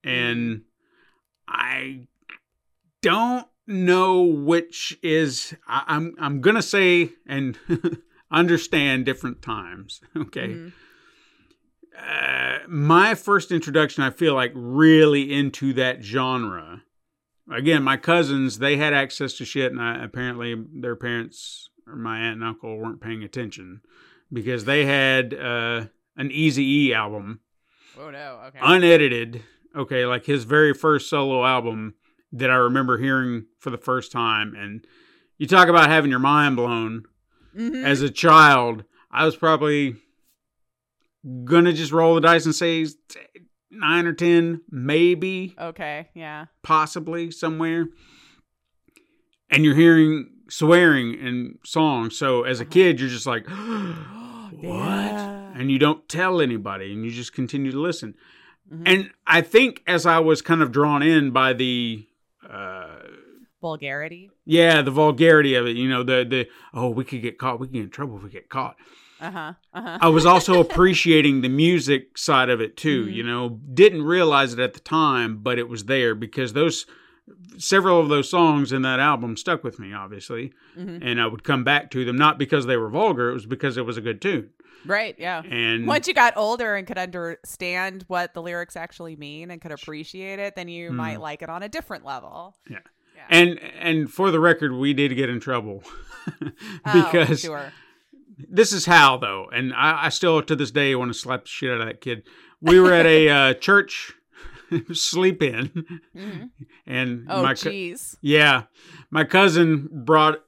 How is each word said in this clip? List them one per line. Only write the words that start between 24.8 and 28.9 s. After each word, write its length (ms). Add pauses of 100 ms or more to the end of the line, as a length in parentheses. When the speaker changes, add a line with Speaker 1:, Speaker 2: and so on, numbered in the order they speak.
Speaker 1:
had, 480
uh, 540 (320)
an 120
Eazy-E 640
album. 480 (580)
Speaker 2:
Oh, 120
no. 380
Okay. 120
Speaker 1:
Unedited. 840 (320)